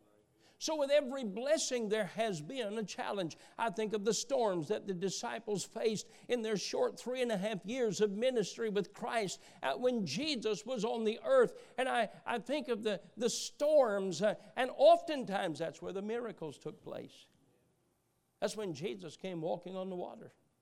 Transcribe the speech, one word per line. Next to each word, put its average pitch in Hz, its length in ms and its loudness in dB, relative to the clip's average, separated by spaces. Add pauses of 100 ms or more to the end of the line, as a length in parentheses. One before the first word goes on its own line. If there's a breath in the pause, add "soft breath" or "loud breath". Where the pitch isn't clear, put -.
(580 soft breath)
So 320 160 -2
with 285 160 2
every 269 320 4
blessing, 233 680 0
there 214 160 2
has 196 340 -2
been 220 380 -4
a 220 40 -2
challenge. 180 540 -4 (220 loud breath)
I 233 100 0
think 214 240 -2
of 208 140 -2
the 220 80 4
storms 202 540 0
that 214 180 -2
the 196 80 -4
disciples 202 720 -4
faced - 440 -2 (200 loud breath)
in 240 120 0
their 220 160 0
short 240 420 0
three 254 220 -4
and 240 100 0
a 214 60 2
half 202 300 -2
years 226 340 0
of 208 120 2
ministry 226 580 0
with 196 240 -2
Christ, 226 440 -4 (240 loud breath)
uh, 135 120 0
when 240 320 0
Jesus 214 580 -2
was 233 180 -4
on 226 220 0
the 220 180 0
earth. 254 300 6 (240 loud breath)
And 262 100 0
I, 240 220 2 (160 loud breath)
I 240 140 -2
think 262 300 -4
of 214 140 -2
the, 208 200 -2 (160)
the 226 100 0
storms, 202 920 4
uh, 202 140 4 (200 loud breath)
and 254 220 0
oftentimes 233 800 6
that's 165 240 -6
where 180 100 -6
the 190 80 -6
miracles 208 560 -6
took - 260 -12
place. - 440 -12 (1120)
That's 202 160 -4
when 202 160 -6
Jesus 180 420 -10
came 180 280 -8
walking 185 340 -6
on 185 140 -8
the 185 60 -8
water. - 360 -12 (300)